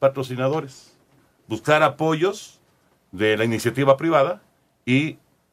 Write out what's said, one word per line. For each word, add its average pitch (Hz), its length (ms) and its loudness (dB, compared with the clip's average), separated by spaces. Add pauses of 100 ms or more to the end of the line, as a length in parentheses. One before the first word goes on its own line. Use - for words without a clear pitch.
patrocinadores, 135 960 -4 (500)
buscar 151 340 0
apoyos 160 800 -2 (540)
de 107 240 0
la 110 80 0
iniciativa 120 500 2
privada 160 460 0 (440)
y 135 320 0 (360)